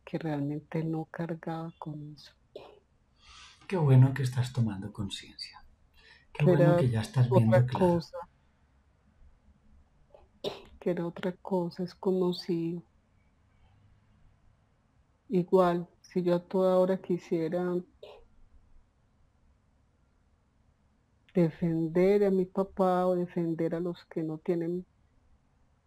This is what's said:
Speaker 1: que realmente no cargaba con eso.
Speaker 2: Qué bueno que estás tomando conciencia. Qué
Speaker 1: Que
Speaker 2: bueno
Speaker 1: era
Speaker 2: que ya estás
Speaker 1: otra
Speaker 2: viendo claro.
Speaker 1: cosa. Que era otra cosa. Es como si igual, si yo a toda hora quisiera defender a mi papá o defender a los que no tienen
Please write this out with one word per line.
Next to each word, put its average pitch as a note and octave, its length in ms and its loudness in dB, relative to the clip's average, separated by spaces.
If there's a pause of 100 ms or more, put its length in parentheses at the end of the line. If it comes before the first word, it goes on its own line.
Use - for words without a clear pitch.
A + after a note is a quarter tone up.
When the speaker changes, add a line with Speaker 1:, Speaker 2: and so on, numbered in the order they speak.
Speaker 1:
que - 140 -10
realmente D3+ 680 -6
no D#3+ 260 -6
cargaba E3 680 -10
con D3+ 360 -14
eso. - 180 -20 (1300)
Speaker 2:
Qué G3 100 -4
bueno C3 380 6
que C3+ 100 -6
estás A#2+ 280 -4
tomando G2+ 400 -4
conciencia. - 720 -12 (680)
Qué - 120 -2
Speaker 1:
Que F3+ 60 6
Speaker 2:
bueno F3 220 6
Speaker 1:
era F3 40 6
Speaker 2:
que C3 140 2
ya A2 100 0
estás B2 260 2
Speaker 1:
otra B2 120 4
Speaker 2:
viendo A2+ 280 6
claro. F3 280 2
Speaker 1:
cosa. - 220 -6 (2750)
Que F#3+ 100 -4
era F3 160 -4
otra F3+ 340 -6
cosa. F3 420 -4
Es F3 120 -10
como F#3 400 0
si E3+ 480 -6 (2500)
igual, F3 580 4 (140)
si - 220 -4
yo F3 140 2
a F3 100 -2
toda F#3 320 2
hora F#3 220 2
quisiera F3 760 -4 (3500)
defender E3+ 880 2
a G3 60 4
mi F#3+ 160 2
papá F#3 600 0
o F#3 80 2
defender E3+ 600 -2
a E3 60 -6
los F3 260 -8
que - 160 -8
no D#3 160 -6
tienen F3 480 -4 (1000)